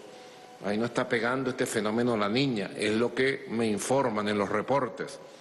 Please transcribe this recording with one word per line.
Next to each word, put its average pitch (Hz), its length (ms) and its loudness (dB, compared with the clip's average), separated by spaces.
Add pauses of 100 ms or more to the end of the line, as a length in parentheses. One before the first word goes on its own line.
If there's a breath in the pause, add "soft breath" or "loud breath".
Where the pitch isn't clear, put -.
(640 loud breath)
Ahí 104 120 0
no 117 100 0
está 123 200 0
pegando 123 440 0
este 123 140 0
fenómeno 113 520 2
La 104 100 2
Niña, 117 480 0
es 107 200 0
lo 117 200 2
que 131 340 0
me 113 160 0
informan 107 600 2
en 104 100 2
los 98 120 2
reportes. 104 720 -2 (220 loud breath)